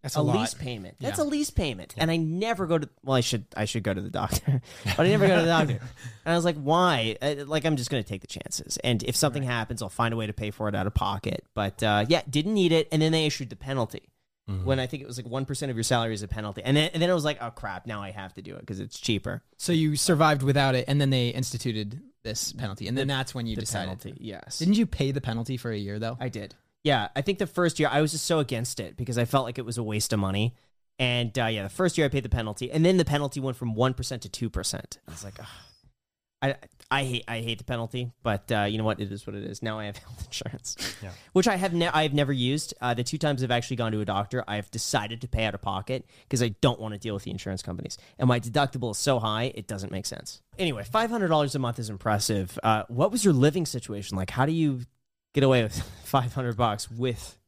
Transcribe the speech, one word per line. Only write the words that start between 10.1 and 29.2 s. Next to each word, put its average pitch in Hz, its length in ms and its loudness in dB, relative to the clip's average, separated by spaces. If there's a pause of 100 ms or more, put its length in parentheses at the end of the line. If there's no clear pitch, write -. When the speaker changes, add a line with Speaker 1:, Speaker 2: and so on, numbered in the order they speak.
Speaker 2:
a 113 40 -2
way 110 100 -2
to 104 60 -6
pay 107 180 -6
for 107 160 -4
it 104 80 -2
out 98 120 0
of 104 60 -2
pocket. 101 600 -2
But, 101 280 -2
uh, 104 280 4
yeah, 165 200 4
didn't 156 240 0
need 180 200 4
it. 160 180 2
And 156 100 4
then 160 120 4
they 160 120 2
issued 143 240 -4
the - 60 -12
penalty 135 540 -4 (400)
Speaker 3:
Mm-hmm. 95 140 -4
Speaker 2:
when 131 160 2
I 127 80 0
think 135 160 -6
it - 40 -14
was, 123 100 -10
like, 120 100 -10
one 131 180 -2
percent 139 260 -4
of 120 40 -2
your 113 80 0
salary 113 300 2
is 104 100 -6
a 101 40 -8
penalty. 107 360 -6
And 131 140 4
then, 156 160 4
and 160 80 0
then 175 80 4
I 185 40 4
was 156 120 2
like, 151 160 0
"Oh, 117 100 -6
crap, 98 340 -10
now 104 160 -6
I 98 100 -8
have 95 240 -12
to 95 60 -14
do 90 140 -12
it 85 100 -14
'cause 98 140 -6
it's - 180 -10
cheaper." - 460 -2 (140)
Speaker 1:
So - 160 -2
you 156 240 4
survived 151 440 4
without 135 320 4
it, 127 140 2
and 143 140 4
then 135 80 4
they 127 200 4
instituted 117 680 -4 (240)
this - 300 -4
penalty, 104 340 -6
and 120 100 -2
then 139 100 0
Speaker 2:
The, 139 60 0
Speaker 1:
that's 131 220 -4
when 120 100 -4
you 113 100 -4
Speaker 2:
the 110 60 -4
Speaker 1:
decided. 92 260 -4 (140)
Speaker 2:
penalty, - 200 -12
yes. - 380 -10
Speaker 1:
Didn't 185 160 6
you 226 100 6
pay 139 260 -2
the 139 100 0
penalty 117 360 -4
for 117 140 -6
a 107 60 -4
year, 104 220 -6
though? 113 200 -4
Speaker 2:
I 127 100 -4
did. 104 260 -12 (280)
Yeah, 131 320 2
I 139 60 0
think 190 180 0
the 196 80 0
first 175 320 0
year, 151 120 4
I 143 100 4
was 151 120 2
just 156 120 -4
so 165 140 4
against 123 400 -2
it 98 160 -10
because 120 220 -2
I 120 80 4